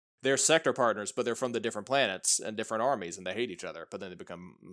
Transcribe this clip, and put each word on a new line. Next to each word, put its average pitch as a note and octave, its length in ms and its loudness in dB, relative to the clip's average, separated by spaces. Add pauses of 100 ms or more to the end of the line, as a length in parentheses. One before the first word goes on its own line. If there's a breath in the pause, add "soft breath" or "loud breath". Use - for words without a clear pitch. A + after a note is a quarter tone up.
(220)
they're C3+ 140 4
sector D#3 380 6
partners, G#2+ 400 0
but B2 100 -2
they're A#2 100 0
from B2 200 -2
the A2+ 80 0
different G#2 260 -4
planets A#2+ 540 2
and G#2+ 160 -6
different A2 260 -2
armies, G2 340 0
and F#2 80 -2
they F#2 60 4
hate A2+ 200 -2
each E2+ 120 -10
other, E2 260 -10
but G2 120 -8
then G2 80 -8
they F2 80 -12
become F2+ 380 -14 (180)